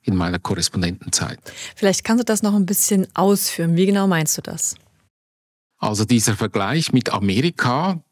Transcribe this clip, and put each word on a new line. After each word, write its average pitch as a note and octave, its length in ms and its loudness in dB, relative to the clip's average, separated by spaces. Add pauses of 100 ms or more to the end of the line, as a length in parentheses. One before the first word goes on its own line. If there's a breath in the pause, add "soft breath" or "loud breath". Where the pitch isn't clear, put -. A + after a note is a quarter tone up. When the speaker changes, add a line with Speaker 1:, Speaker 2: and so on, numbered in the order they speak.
Speaker 1:
in F#2+ 160 0
meiner F2 220 -2
Korrespondentenzeit. - 1000 -4 (380 loud breath)
Speaker 2:
Vielleicht - 260 2
kannst A#3 180 0
du A#3 40 -4
das G#3+ 180 -2
noch G#3 120 2
ein G3 100 2
bisschen F#3+ 480 0
ausführen. F3 640 2
Wie F#3+ 80 4
genau G3 220 2
meinst D#3+ 300 0
du - 40 -10
das? - 340 -6 (1000)
Speaker 1:
Also G#2+ 260 -2
dieser A2 320 2
Vergleich A2+ 560 -2
mit C3 220 2
Amerika C3 880 0 (100)